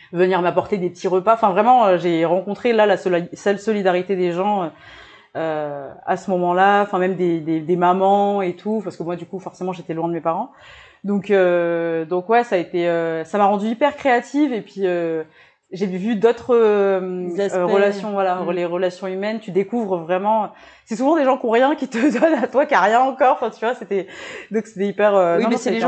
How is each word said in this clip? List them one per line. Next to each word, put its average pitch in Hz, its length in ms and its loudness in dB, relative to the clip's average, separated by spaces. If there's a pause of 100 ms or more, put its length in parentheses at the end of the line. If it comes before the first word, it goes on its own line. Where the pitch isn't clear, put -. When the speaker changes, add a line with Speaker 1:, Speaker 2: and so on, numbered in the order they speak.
(120)
Speaker 1:
Venir 180 300 2
m'apporter 175 340 0
des 175 140 -2
petits - 160 -8
repas. 190 280 2
Enfin, 226 160 2
vraiment, 220 360 4
euh, 185 100 4
j'ai 165 280 0
rencontré, 190 480 0
là, 214 140 4
la 196 100 4
soli-, 175 380 -2
seule 202 260 -2
solidarité 190 560 0
des 180 160 0
gens, 190 320 -2
euh, 156 40 -4 (680)
euh, 147 540 -6 (160)
à 180 100 0
ce 185 160 -8
moment-là, 185 500 4
enfin, 202 160 -2
même 185 160 0
des, 170 240 0
des, 160 220 -2
des 165 160 -2
mamans 196 640 2
et 175 140 -4
tout, 214 260 -4
parce 180 140 -10
que 196 80 -8
moi, 175 100 -6
du 170 120 -12
coup, 190 120 -10
forcément, 185 340 -8
j'étais 170 220 -10
loin 165 140 -4
de 170 40 -4
mes 165 80 -6
parents. 175 300 -4 (540)
Donc, 202 260 -2
euh, 170 720 2
donc 180 240 -4
ouais, 233 160 4
ça 208 120 -2
a - 20 2
été, 175 300 -2
euh, 165 360 -2
ça 202 140 -6
m'a 202 80 4
rendue 208 220 0
hyper 285 280 0
créative 262 560 0
et 214 80 -4
puis, 196 260 -10
euh, 165 360 -2 (500)
j'ai 190 140 -4
vu 190 300 -4
d'autres, 233 360 0
euh, 196 760 2
Speaker 2:
Des 175 140 -6
aspects. 190 140 -2
Speaker 1:
euh, 180 80 0
relations, 202 460 0
voilà, 190 320 0
Speaker 2:
Mm. 175 80 -4
Speaker 1:
les 175 160 -2
relations 180 400 -4
humaines. 196 320 -6
Tu 196 140 -14
découvres 196 460 -2
vraiment. 190 520 -2 (340)
C'est 220 120 -8
souvent 269 200 2
des 302 60 2
gens 269 160 2
qui 262 80 -6
ont 220 40 -2
rien 262 260 4
qui 269 100 -6
te - 100 -6
<laughs> 233 240 2
donnent 226 220 2
à - 60 -2
toi, 285 180 0
qui 294 80 0
a 185 60 6
rien 214 200 4
encore. 269 400 2
Enfin, 226 100 -4
tu - 140 -10
vois, 240 120 -2
c'était, 196 320 -4 (420)
donc 214 160 -4
c'était 196 220 -4
hyper, 202 260 2
euh, 175 220 4
Speaker 2:
Oui, 226 80 2
Speaker 1:
non, 226 40 0
Speaker 2:
mais 240 60 2
Speaker 1:
non, 254 40 0
Speaker 2:
c'est - 60 -8
Speaker 1:
c'était 220 120 0
Speaker 2:
les 226 40 -2
gens 240 80 0